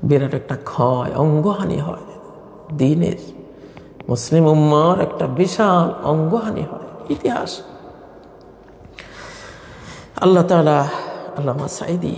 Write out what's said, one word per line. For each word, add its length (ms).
বিরাট 320
একটা 300
ক্ষয়, 520
অঙ্গহানি 640
হয়। 420
দ্বীনের, 440
মুসলিম 380
উম্মার 540
একটা 260
বিশাল 800
অঙ্গহানি 540
হয়। 260
ইতিহাস। 520
আল্লাহ 300
তাআলা, 420
আল্লামা 320
সাঈদী 500